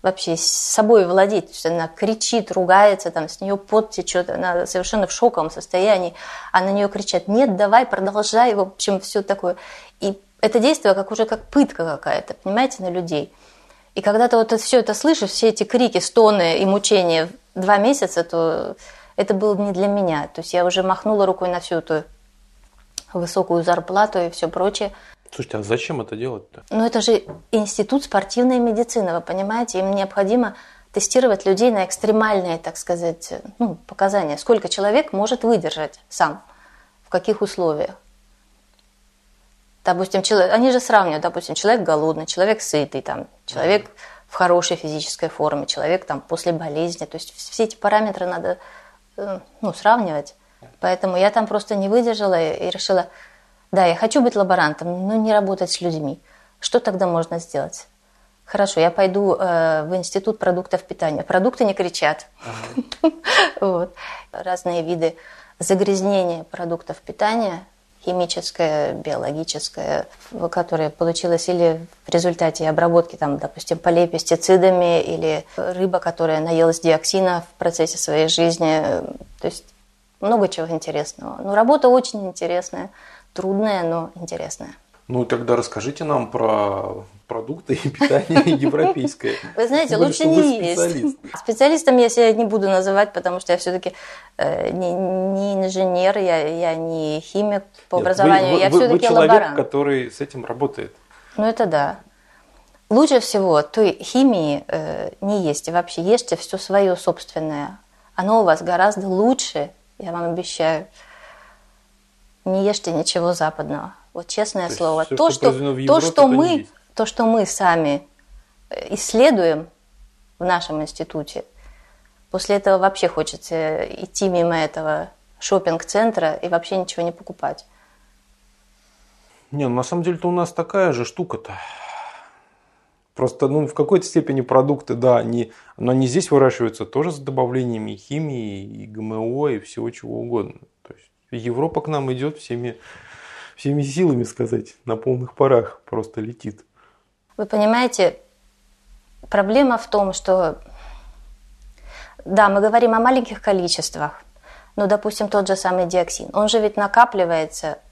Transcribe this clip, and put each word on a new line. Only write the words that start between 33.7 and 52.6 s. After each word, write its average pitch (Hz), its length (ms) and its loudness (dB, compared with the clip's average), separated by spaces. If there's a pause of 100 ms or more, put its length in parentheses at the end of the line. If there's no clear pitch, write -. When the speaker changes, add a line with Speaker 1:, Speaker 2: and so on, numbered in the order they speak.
Speaker 1:
показания. 196 520 -2
Сколько 220 300 0
человек 214 440 0
может 220 320 -2
выдержать 165 540 0 (100)
сам, 156 320 0 (640)
в - 40 -20
каких 208 340 -2
условиях. 170 540 -2 (1900)
Допустим, 185 380 0
чело-, 190 300 4
они 240 200 4
же 247 80 2
сравнивают, 185 420 2
допустим, 175 320 -4
человек 226 280 2
голодный, 156 440 0
человек 214 360 0
сытый, 139 400 -4
там, 143 240 -8 (180)
человек 180 380 0
Speaker 2:
Мгм. - 80 -20 (380)
Speaker 1:
в - 60 -14
хорошей 175 420 2
физической 156 520 -6
форме, 147 380 -4
человек 160 400 -2
там 143 140 -6
после 170 320 -4
болезни. 165 520 -6
То - 120 -12
есть - 200 -16
вс-, - 140 -16
все - 140 -2
эти 220 120 -4
параметры 208 500 0
надо, 180 320 -4 (580)
э, 196 240 -8 (200)
ну, 196 140 -4
сравнивать. 185 600 0 (460)
Поэтому 180 380 -2
я 196 120 4
там 214 160 0
просто 214 300 -4
не 196 120 -2
выдержала 208 520 2
и, 165 280 -2